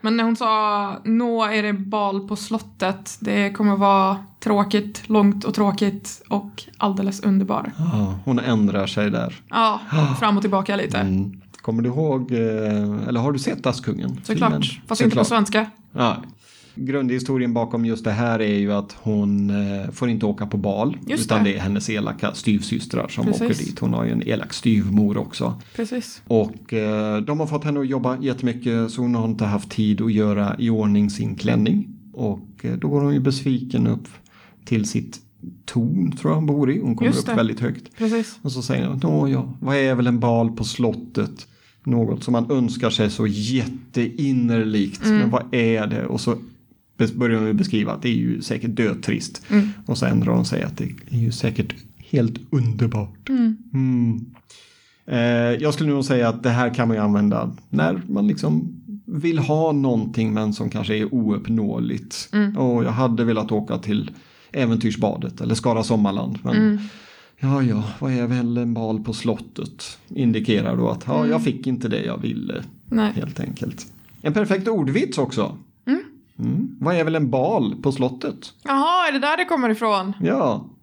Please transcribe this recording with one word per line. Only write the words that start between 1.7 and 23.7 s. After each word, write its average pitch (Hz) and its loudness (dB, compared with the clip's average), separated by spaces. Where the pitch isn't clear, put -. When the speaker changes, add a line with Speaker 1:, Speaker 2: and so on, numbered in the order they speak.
Speaker 1:
bal 196 -2
på 208 -4
slottet, - -4
det 202 0
kommer 202 4
vara 196 4
tråkigt, 208 0
långt 202 6
och 202 -2
tråkigt 202 0
och 202 -4
alldeles 196 0
underbar." 196 2
Speaker 2:
Ja, 104 0
hon 123 2
ändrar 104 2
sig 104 0
där. 117 -2
Speaker 1:
Ja, 220 2
Speaker 2:
Ja. 147 2
Speaker 1:
fram 208 2
och 202 0
tillbaka 196 0
lite. 143 -2
Speaker 2:
Mm. 98 0
Kommer 113 -2
du 123 2
ihåg, 131 0
eh, 107 0
eller 120 0
har 135 2
du 135 0
sett - -4
Askungen? 123 -2
Speaker 1:
Såklart, 220 0
Speaker 2:
Filmen? - 0
Speaker 1:
fast 226 -2
inte 226 4
på 220 4
Speaker 2:
Såklart. - 2
Speaker 1:
svenska. 214 2
Speaker 2:
Ja. 117 0
Grundhistorien 127 0
bakom 117 0
just 113 -2
det 110 0
här 113 2
är 104 2
ju 101 2
att 101 -4
hon, 101 2
eh, 101 -2
får 123 -2
inte 110 0
åka 104 0
på 104 -2
bal, 104 0
Speaker 1:
Just 262 0
Speaker 2:
utan 107 4
Speaker 1:
det. 101 4
Speaker 2:
det 98 -2
är 98 -4
hennes 101 -2
elaka 107 -2
styvsystrar 113 0
som - -4
Speaker 1:
Precis. - 2
Speaker 2:
åker 233 0
dit. - -6